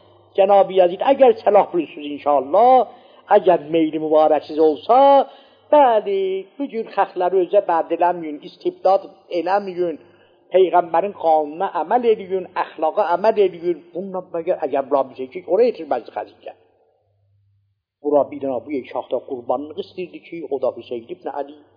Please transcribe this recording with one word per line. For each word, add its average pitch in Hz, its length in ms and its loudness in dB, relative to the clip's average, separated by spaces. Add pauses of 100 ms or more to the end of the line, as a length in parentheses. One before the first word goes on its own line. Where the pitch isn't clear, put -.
(360)
Cənab-ı 196 380 4
Yəzid, 185 280 2
əgər 262 360 4
səlah 202 320 2
bilirsiniz 147 420 -6
inşallah, 156 760 2 (420)
əgər 175 400 4
meyli 156 320 -2
mübarəksiz 156 580 2
olsa, 156 380 2 (760)
bəli, 214 500 4 (280)
bu - 180 -10
cür 214 220 -8
xəxləri 180 540 -2
özə 196 200 2
bəd 165 300 -2
eləməyin, 165 480 -4
istibdad 185 680 -2 (200)
eləməyin, 175 720 -4 (540)
Peyğəmbərin 170 640 2
qanununa 156 600 -2
əməl 196 340 -2
eləyin, 190 440 -2
əxlaqa 160 580 -4
əməl 202 320 0
eləyin. 170 460 -2
Bununla 185 380 -12
məgər, 170 360 -6
əgər 135 240 -4
bura 135 180 0
bir 127 140 -12
şey 131 100 -10
ki, 180 160 -14
oraya 214 300 0
yetirməzdi 139 400 -8
xəzicə. - 400 -14 (1500)
Bura 147 200 2
bir 143 160 -10
dənə 131 220 -6
bu 135 100 -16
iki 131 240 -10
hafta 123 240 -6
qurbanlıq 135 640 -8
istəyirdi 156 400 -16
ki, 170 200 -16
o 135 180 -8
da 120 100 -4
Hüseyn 117 320 -14
ibn - 260 -16
Əli 143 280 -12 (200)